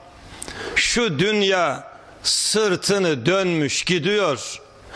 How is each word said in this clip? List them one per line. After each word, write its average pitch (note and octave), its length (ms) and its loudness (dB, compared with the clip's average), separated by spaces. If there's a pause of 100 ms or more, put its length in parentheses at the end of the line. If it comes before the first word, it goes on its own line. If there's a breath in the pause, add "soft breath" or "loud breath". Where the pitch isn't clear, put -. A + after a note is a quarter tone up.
(760 loud breath)
"Şu G#3+ 420 0
dünya F#3+ 760 2 (300)
sırtını F#3 1040 0
dönmüş F3 560 2
gidiyor, F3 800 0 (360 loud breath)